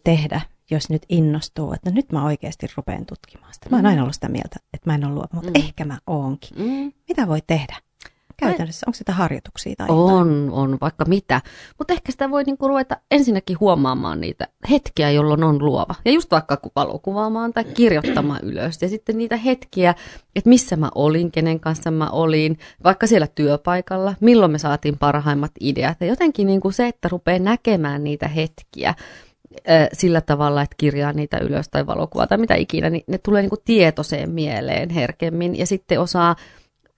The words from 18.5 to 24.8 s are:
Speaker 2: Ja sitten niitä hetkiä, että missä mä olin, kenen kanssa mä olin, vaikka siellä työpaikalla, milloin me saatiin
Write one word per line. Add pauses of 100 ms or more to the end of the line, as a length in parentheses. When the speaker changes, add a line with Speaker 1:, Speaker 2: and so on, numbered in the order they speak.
Speaker 2:
Ja
sitten
niitä
hetkiä, (400)
että
missä
mä
olin,
kenen
kanssa
mä
olin, (240)
vaikka
siellä
työpaikalla,
milloin
me
saatiin